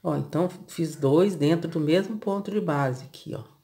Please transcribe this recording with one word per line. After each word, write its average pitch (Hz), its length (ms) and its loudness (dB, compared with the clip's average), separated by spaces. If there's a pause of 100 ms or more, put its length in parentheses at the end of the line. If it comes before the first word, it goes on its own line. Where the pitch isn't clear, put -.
Ó, 156 140 0
então, 151 320 -2 (180)
fiz - 300 -6
dois 165 360 4
dentro 165 380 0
do 170 80 -2
mesmo 185 380 2
ponto 196 340 -4
de 208 80 0
base 143 460 0
aqui, - 280 -14
ó. 110 100 -8 (200)